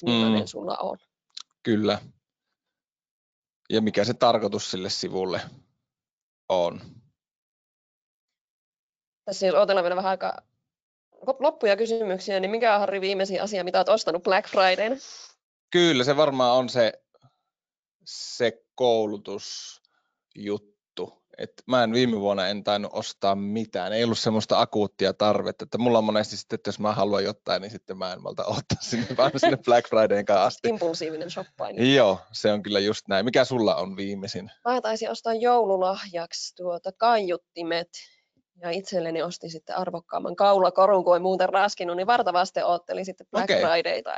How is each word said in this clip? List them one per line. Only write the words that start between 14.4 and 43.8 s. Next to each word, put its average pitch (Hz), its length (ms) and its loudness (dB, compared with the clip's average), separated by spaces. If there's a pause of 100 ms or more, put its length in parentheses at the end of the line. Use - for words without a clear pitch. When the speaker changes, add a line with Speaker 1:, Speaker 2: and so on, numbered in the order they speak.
Speaker 1:
Fridayna? 196 460 2 (760)
Speaker 2:
Kyllä, 165 320 4
se 139 140 2
varmaan 131 400 4
on 127 120 2
se, 117 240 2 (1120)
se - 580 -4 (120)
koulutusjuttu. - 2500 -6 (180)
Et - 140 -10 (160)
mä 123 160 4
en 110 100 0
viime 120 260 2
vuonna 98 280 0
en 101 160 -6
tainnut 104 300 -2
ostaa 98 420 -2
mitään. 101 580 -4
Ei 113 100 0
ollut 117 160 0
semmoista 107 420 2
akuuttia 98 520 0
tarvetta. 101 500 0
Että - 140 -8
mulla 117 200 4
on 110 60 4
monesti 107 340 -2
sitten, - 200 -10
että - 100 -8
jos 104 120 -8
mä 104 140 -2
haluan 101 300 0
jotain, 92 380 -4
niin 101 100 -14
sitten 95 260 -14
mä 92 160 -8
en 92 80 -16
malta 95 240 -8
ottaa 98 340 -4
sinne, 120 280 -6
<laughs> 127 100 -6
vaan 127 200 4
sinne 135 280 2
Black 120 240 4
Fridayn 104 360 2
kanssa 101 200 4
asti. 131 240 -2
Speaker 1:
Impulsiivinen 170 640 -4
shoppailija. 123 640 0
Speaker 2:
Joo, 98 240 6 (120)
se - 200 0
on 104 120 -2
kyllä 101 160 0
just 104 280 -2
näin. 98 180 0
Mikä 127 200 2
sulla 107 300 0
on 92 220 -8
viimeisin? 98 540 -10 (140)
Speaker 1:
Mä 247 160 -2
taisin 220 300 -6
ostaa 226 220 -6
joululahjaksi, 202 1200 -2
tuota, 180 360 -8
kaiuttimet. 175 1000 -2 (720)
Ja 175 100 -6
itselleni 170 500 -4
ostin 170 300 -8
sitten - 260 -10
arvokkaamman 175 580 -6
kaulakorun, 190 680 6
kun 175 120 6
en 170 60 0
muuten 185 280 2
raskinut, 190 480 0
niin 190 100 -2
varta 233 260 2
vasten 180 320 0
oottelin 180 400 -2
sitten 185 260 -14
Black 202 120 -2
Speaker 2:
Okei. 196 200 2
Speaker 1:
Fridayta, 170 540 -2